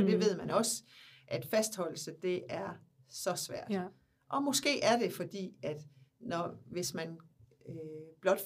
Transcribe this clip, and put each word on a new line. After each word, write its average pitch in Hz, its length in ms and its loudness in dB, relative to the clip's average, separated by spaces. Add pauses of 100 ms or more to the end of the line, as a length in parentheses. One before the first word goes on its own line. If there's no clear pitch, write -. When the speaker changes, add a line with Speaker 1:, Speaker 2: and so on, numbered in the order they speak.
Speaker 1:
det 190 140 8
Speaker 2:
Mm. 180 60 4
Speaker 1:
ved 202 160 4
man 160 120 -6
også, 226 340 2 (440)
at 160 180 -4
fastholdelse, 180 760 -2
det 180 280 -2
er 196 200 -6 (400)
så - 260 -2
svært. - 340 -6
Speaker 2:
Ja. 190 140 0 (460)
Speaker 1:
Og 285 140 0
måske 285 400 2
er 233 160 6
det 185 140 0
fordi, 185 500 -6
at 151 180 -4 (380)
når, 170 360 -4 (100)
hvis 175 280 -4
man, 165 240 -6 (520)
øh, 165 60 -8 (460)
blot 190 240 4